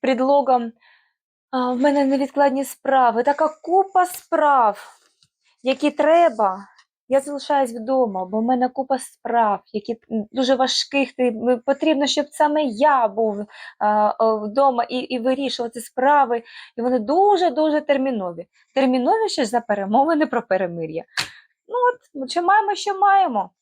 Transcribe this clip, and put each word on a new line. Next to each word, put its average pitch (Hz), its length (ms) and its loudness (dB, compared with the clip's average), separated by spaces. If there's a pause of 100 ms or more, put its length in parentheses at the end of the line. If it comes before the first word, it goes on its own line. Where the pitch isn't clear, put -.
предлогом: 254 680 2 (800)
«А, 254 200 -2
в 247 60 -4
мене 285 280 2
невідкладні 277 600 0
справи, 254 580 0
така 285 260 0 (140)
купа 381 420 2
справ, 285 960 0 (640)
які 269 280 0
треба. 233 760 2 (420)
Я 262 100 2
залишаюсь 269 540 -2
вдома, 226 520 -2
бо 202 140 -4
в 226 40 -2
мене 254 260 0
купа 262 300 -4
справ, 226 640 -2 (120)
які, 226 240 -8 (140)
м, 220 200 -4
дуже 262 240 0
важких, 262 580 -2
ти, 254 140 0
м, 233 380 -2
потрібно, 277 420 0
щоб 285 240 -2
саме 302 320 0
я 254 440 2
був, 208 380 -2 (340)
а, 208 400 2
о, 220 200 2
вдома 233 440 2
і, 247 140 -6
і 247 220 -4
вирішував 254 520 -4
ці 233 100 -14
справи. 254 600 0 (340)
І 233 40 -6
вони 247 180 0
дуже-дуже 311 840 2
термінові». 240 680 -6 (280)
Терміновіше 277 680 0
за 233 160 -2
перемовини 240 640 0
про 240 160 -4
перемир'я. 170 640 -4 (640)
Ну 427 100 -10
от, 494 520 -4
чи 349 120 -4
маємо, 392 340 2
що 381 240 -6
маємо. 370 520 2 (100)